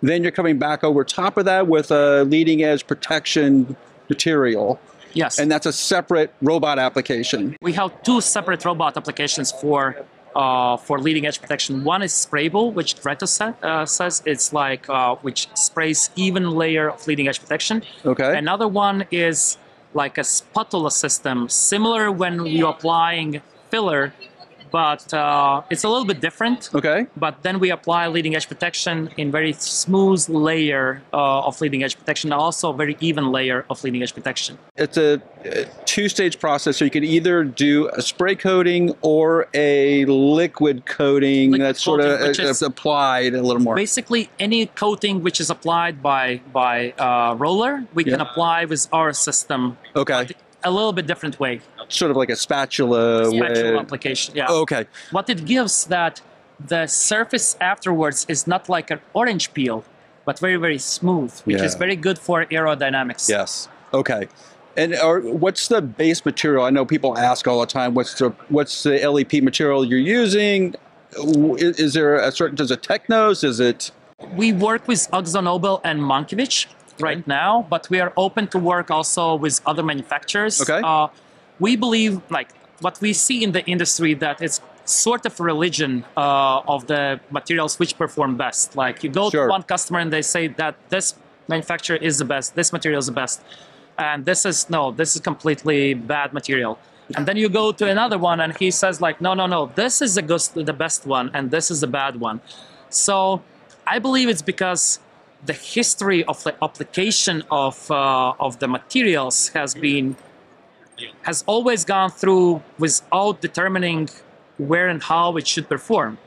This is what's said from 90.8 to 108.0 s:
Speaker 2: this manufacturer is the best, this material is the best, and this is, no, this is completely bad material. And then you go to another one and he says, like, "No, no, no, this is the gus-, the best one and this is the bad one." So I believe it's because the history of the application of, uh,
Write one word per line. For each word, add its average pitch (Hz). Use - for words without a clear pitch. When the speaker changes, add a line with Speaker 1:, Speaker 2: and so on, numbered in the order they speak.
Speaker 2:
this 185
manufacturer 160
is 147
the 135
best, 135
this 170
material 156
is 131
the 127
best, -
and 147
this 175
is, 180
no, 147
this 156
is 160
completely 147
bad 135
material. 127
And 143
then 196
you 214
go 214
to -
another 214
one 170
and 160
he 190
says, 185
like, 156
"No, 185
no, 190
no, 160
this 240
is 254
the 202
gus-, 170
the 143
best -
one 127
and 139
this 160
is 160
the -
bad 135
one." 110
So 190
I -
believe 262
it's 156
because 180
the 156
history 196
of 147
the 156
application 185
of, 139
uh, 135